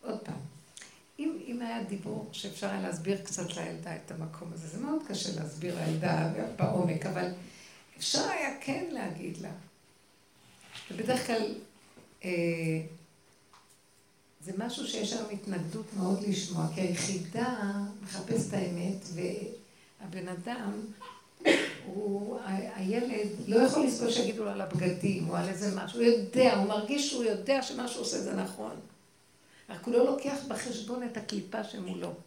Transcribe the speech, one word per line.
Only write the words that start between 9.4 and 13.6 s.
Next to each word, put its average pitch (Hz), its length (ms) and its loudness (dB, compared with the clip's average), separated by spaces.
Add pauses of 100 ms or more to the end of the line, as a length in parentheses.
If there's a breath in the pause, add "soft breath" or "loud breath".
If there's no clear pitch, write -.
ובדרך 220 360 0
כלל, 226 260 2 (680)
אה, 185 60 -2 (2000)